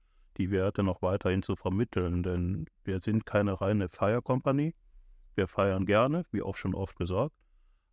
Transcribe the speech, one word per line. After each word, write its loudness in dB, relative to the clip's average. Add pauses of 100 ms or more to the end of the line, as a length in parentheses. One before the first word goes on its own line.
(380)
die 0
Werte 0
noch 0
weiterhin 0
zu -4
vermitteln. -2
Denn -2 (160)
wir -4
sind -2
keine 0
reine 0
Feierkompanie. 0 (640)
Wir 2
feiern 0
gerne, 4
wie -2
auch -6
schon -4
oft -6
gesagt. -2 (600)